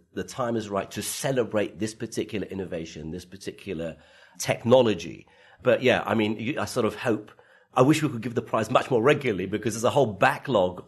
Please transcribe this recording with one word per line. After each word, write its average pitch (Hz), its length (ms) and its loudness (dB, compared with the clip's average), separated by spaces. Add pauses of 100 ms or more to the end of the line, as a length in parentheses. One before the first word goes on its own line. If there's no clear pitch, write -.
(140)
the 95 120 -6
time 117 320 -4
is 101 120 -6
right 95 220 -4
to 107 100 -8
celebrate 107 800 -4
this 107 140 -6
particular 110 540 -6
innovation, 82 640 -8
this 87 140 -10
particular 85 680 -10 (420)
technology. 110 920 2 (340)
But 117 200 2
yeah, 117 240 4
I 98 80 0
mean, 107 240 2
you, 110 220 -6
I 104 60 -2
sort 113 200 -2
of 104 100 -2
hope, 107 360 -2 (440)
I 123 60 6
wish 147 220 4
we 147 60 2
could 113 120 -6
give 117 140 -6
the 117 60 -2
prize 110 280 -2
much - 220 2
more 120 100 4
regularly 120 460 2
because 107 260 -2
there's 110 100 -8
a 120 60 6
whole 139 160 4
backlog 107 840 2